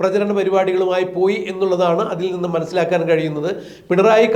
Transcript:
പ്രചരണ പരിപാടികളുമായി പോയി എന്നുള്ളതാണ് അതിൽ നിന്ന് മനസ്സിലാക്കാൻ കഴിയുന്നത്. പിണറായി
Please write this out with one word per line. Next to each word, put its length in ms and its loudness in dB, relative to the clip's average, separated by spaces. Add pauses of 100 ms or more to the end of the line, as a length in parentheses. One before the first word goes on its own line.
പ്രചരണ 300 0 (100)
പരിപാടികളുമായി 680 0 (100)
പോയി 220 0 (140)
എന്നുള്ളതാണ് 520 0 (100)
അതിൽ 220 -4
നിന്ന് 200 -4
മനസ്സിലാക്കാൻ 540 -2
കഴിയുന്നത്. 400 0 (400)
പിണറായി 440 4